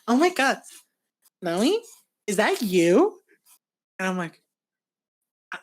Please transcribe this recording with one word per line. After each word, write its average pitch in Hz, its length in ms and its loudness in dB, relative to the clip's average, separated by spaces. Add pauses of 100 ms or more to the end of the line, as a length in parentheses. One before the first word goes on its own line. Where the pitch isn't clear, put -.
Oh 240 80 2
my 339 140 4
God, 262 280 -2 (840)
Naomi, 214 380 0 (460)
is 202 100 -4
that 269 260 0
you? 185 560 2 (800)
And 190 100 -6
I'm 185 100 -4
like, 170 220 -10 (1120)
I, - 100 -14